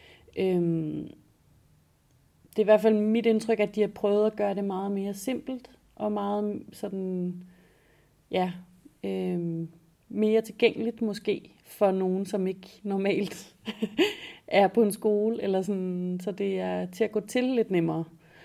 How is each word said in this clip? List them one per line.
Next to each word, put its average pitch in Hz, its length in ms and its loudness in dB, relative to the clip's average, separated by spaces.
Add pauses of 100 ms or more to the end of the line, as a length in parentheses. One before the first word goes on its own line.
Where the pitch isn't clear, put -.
(380)
Øhm, 165 720 0 (1400)
det - 80 -4
er 220 40 6
i - 20 -2
hvert 214 160 8
fald 220 140 6
mit 214 320 2
indtryk, 220 340 4
at 208 140 0
de 214 60 2
har 202 80 4
prøvet 208 380 2
at 214 100 -2
gøre 202 180 0
det 202 100 -2
meget 196 280 -4
mere 196 220 -4
simpelt, 254 560 -6 (260)
og 208 160 -2
meget 202 500 -2 (100)
sådan, 185 720 -4 (880)
ja, 180 220 0 (520)
øhm, 175 640 -4 (400)
mere 214 320 2
tilgængeligt 226 600 0
måske 208 480 -4 (140)
for - 260 2
nogen, 190 360 0
som 190 200 -2
ikke 190 360 -10
normalt 196 720 -2 (420)
<laughs> - 520 -2
er 190 200 6
på 226 140 4
en 202 100 2
skole, 214 500 0
eller 190 200 0
sådan, 180 600 -4
så 208 80 -6
det 196 300 -2
er 180 260 -4
til 196 180 -2
at - 80 0
gå 214 80 -2
til 247 240 -2
lidt 240 260 0
nemmere. 165 340 0 (400)